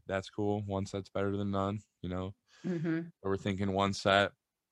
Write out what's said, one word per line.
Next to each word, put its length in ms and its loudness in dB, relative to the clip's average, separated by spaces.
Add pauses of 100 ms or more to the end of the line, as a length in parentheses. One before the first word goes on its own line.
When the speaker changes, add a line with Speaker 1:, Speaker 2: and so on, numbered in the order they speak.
Speaker 1:
that's 240 -2
cool. 360 0
One 200 -2
set's 240 -8
better 260 0
than 160 0
none," 280 0 (220)
you 80 -6
know? 240 -4 (320)
Speaker 2:
Mm-hmm. 340 -2 (220)
Speaker 1:
But 80 -4
we're 80 0
thinking 340 -2
one 220 2
set. 380 4 (400)